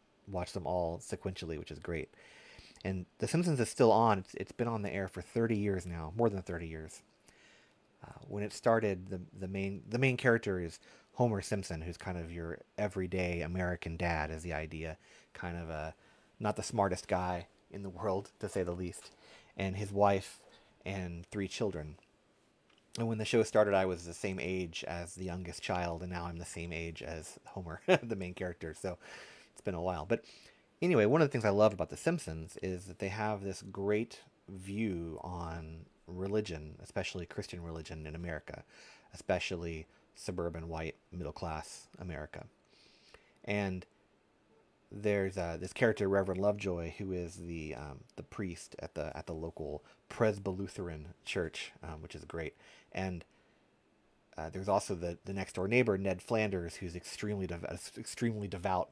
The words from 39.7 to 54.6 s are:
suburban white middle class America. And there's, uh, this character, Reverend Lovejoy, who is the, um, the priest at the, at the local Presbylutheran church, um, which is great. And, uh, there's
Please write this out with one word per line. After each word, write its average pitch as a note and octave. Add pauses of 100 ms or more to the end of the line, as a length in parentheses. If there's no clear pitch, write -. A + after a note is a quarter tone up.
suburban E2+
white D#2+ (180)
middle E2+
class - (120)
America. D2+ (1000)
And G2 (1080)
there's, G2+
uh, E2+
this F2+
character, G#2+
Reverend F#2+
Lovejoy, G2
who F#2+
is F2
the, E2
um, C2 (140)
the -
priest -
at -
the, D#2
at D#2+
the E2+
local D#2 (240)
Presbylutheran G2 (180)
church, - (100)
um, D#2
which D#2
is D#2
great. D#2+ (340)
And, F#2 (1120)
uh, D#2+
there's F#2+